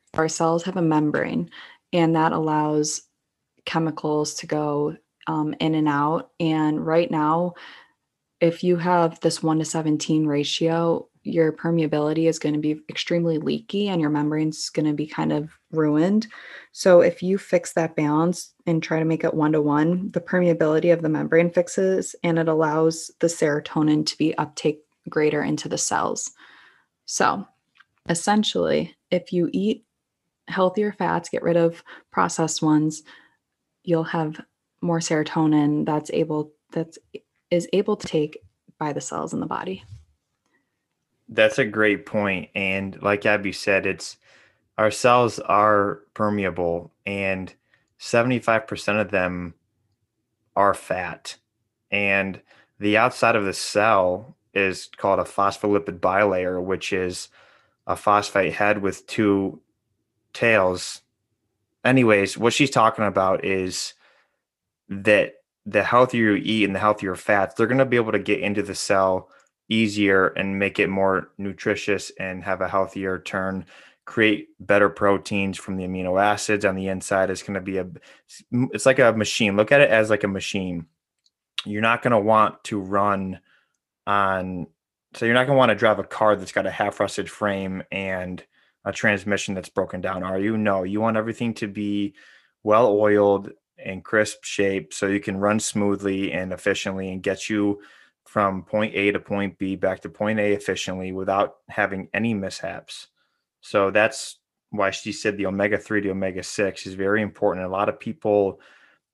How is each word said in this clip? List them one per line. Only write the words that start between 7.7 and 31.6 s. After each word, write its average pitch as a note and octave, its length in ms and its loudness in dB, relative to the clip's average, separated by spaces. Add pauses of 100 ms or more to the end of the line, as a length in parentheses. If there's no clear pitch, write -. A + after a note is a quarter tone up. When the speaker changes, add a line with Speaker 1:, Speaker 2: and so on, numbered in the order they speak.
Speaker 1:
if E3+ 240 2
you F3+ 120 4
have E3+ 440 2
this D#3+ 220 -2
one D#3 180 2
to D#3 40 -2
seventeen D#3 640 0
ratio, E3 800 0 (140)
your D#3+ 300 2
permeability D#3 760 0
is D#3 100 0
gonna D3+ 200 -2
be D3+ 300 -2
extremely E3+ 500 -2
leaky D#3 500 -4
and F3+ 120 -2
your D3 100 0
membrane's D3+ 580 -2
gonna D3+ 240 -2
be D3 160 -4
kind D#3 240 -4
of D3+ 260 -6 (140)
ruined. D#3+ 560 2 (420)
So F3 300 6
if F3 200 2
you F#3 160 0
fix - 360 -2
that D#3+ 240 -2
balance D#3+ 560 0 (120)
and E3 160 0
try D#3+ 200 -2
to D#3+ 40 0
make D#3+ 200 0
it D#3+ 100 0
one D3+ 160 2
to D#3 100 2
one, D#3 520 2
the E3+ 80 -2
permeability E3+ 720 2
of E3 100 2
the D#3 60 0
membrane D#3 420 2
fixes, F#3+ 720 0
and E3 160 2
it E3 80 2
allows D#3+ 720 2
the E3+ 80 0
serotonin D3+ 800 0
to - 120 -6
be D#3+ 200 0
uptake D3+ 460 -4 (240)
greater D3+ 340 0
into D3+ 260 -4
the - 100 -6
cells. - 520 -4 (760)
So - 380 -2 (640)
essentially, E3+ 840 0 (160)
if F3 220 -4
you F3 200 0
eat G3+ 320 -2 (640)
healthier F#3+ 460 0
fats, E3+ 360 -4
get - 140 -6
rid E3+ 140 2
of E3+ 260 0 (300)